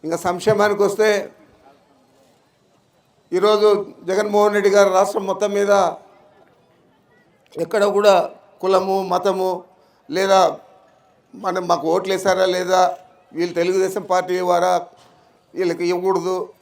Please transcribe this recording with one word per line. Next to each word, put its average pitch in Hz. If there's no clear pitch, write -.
ఇంకా 165
సంక్షేమానికి 202
వస్తే, 208
ఈరోజు 208
జగన్మోహన్ 208
రెడ్డి 202
గారు 202
రాష్ట్రం 196
మొత్తం 196
మీద 202
ఎక్కడ 170
కూడా 202
కులము, 190
మతము 185
లేదా 190
మనం, 185
మాకు 170
ఓట్లు 190
వేసారా 190
లేదా, 180
వీళ్ళు 170
తెలుగుదేశం 185
పార్టీ 180
వారా, 180
వీళ్ళకి 175
ఇవ్వకూడదు 180